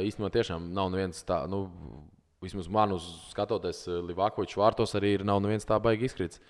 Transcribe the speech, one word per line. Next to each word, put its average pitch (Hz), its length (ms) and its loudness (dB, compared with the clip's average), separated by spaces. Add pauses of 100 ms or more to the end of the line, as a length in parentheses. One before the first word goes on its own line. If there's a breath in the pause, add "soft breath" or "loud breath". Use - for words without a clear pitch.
īstenībā 101 300 -2
tiešām 87 400 0
nav 95 200 0
neviens 92 320 -2
tā, 82 240 0
nu, 95 200 -2 (760)
vismaz 92 260 -8
man 104 240 4
uz 87 140 -2 (200)
skatoties, 98 600 -2
ā, 87 160 -2
Livakovičs 92 560 0
vārtos 110 360 4
arī 101 200 4
ir, 98 100 0
nav 101 160 4
neviens 104 240 0
tā 107 160 2
baigi 113 280 2
izkrits. - 420 -6